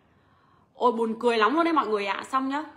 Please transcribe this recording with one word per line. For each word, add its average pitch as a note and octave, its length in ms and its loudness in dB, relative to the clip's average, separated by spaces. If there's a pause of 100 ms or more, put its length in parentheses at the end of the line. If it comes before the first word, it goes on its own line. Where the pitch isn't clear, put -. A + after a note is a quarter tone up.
(760)
Ôi, A#3+ 180 2
buồn A3+ 280 -2
cười A#3 180 2
lắm G#3+ 160 4
luôn E4 100 2
đấy E4 80 0
mọi C4 140 2
người G#3 200 -2
ạ. - 220 -6
Xong C4+ 200 -2
nhá. C#4+ 160 -4 (120)